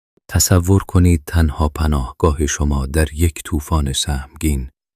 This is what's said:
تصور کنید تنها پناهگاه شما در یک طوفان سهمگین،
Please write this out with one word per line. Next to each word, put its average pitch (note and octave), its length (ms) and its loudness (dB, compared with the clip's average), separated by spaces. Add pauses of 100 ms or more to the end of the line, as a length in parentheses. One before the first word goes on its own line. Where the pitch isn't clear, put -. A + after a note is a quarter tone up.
(280)
تصور F#2 560 2
کنید F2 440 2
تنها D#2+ 420 0
پناهگاه D2+ 760 -2
شما C#2 400 -2
در D2 280 0
یک D#2+ 300 -2
طوفان D2 500 -2
سهمگین، C2+ 760 -4 (260)